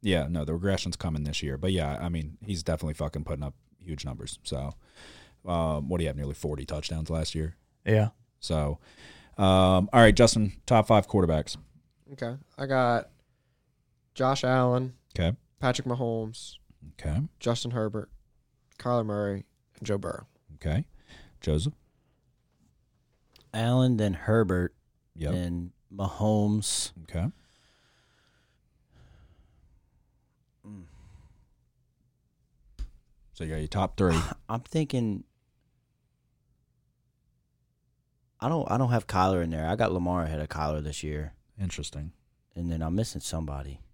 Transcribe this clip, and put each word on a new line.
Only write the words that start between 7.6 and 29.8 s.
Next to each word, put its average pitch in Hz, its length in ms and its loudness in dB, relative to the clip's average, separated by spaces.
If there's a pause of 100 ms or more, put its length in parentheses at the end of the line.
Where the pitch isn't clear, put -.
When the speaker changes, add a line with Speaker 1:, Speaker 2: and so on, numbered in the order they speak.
Speaker 2:
Yeah. 107 220 4 (320)
Speaker 1:
So, 76 380 -2 (600)
um, 92 540 6
all 120 80 10
right, 110 140 12
Justin, 107 380 6 (140)
top 110 200 6
five 107 220 6
quarterbacks. 80 480 2 (560)
Speaker 3:
Okay. 127 240 -8 (220)
I 139 80 -6
got 127 420 2 (1040)
Josh 131 300 0
Allen. 127 500 2 (240)
Speaker 1:
Okay. 90 160 2 (260)
Speaker 3:
Patrick 127 260 0
Mahomes. 117 680 -4 (440)
Speaker 1:
Okay. 76 200 -2 (200)
Speaker 3:
Justin 117 340 -2
Herbert. 110 360 -4 (720)
Kyler 123 260 0
Murray. 104 400 -2 (340)
And - 80 -12
Joe 101 120 0
Burrow. - 280 -8 (280)
Speaker 1:
Okay. 80 300 -2 (580)
Joseph? 82 320 0 (1800)
Speaker 4:
Allen, 123 460 2
then 104 160 2
Herbert, 90 600 2 (400)
Speaker 1:
Yep. 78 180 -4
Speaker 4:
then 87 400 -4 (220)
Mahomes. 104 960 0 (100)
Speaker 1:
Okay. 85 240 -4 (3500)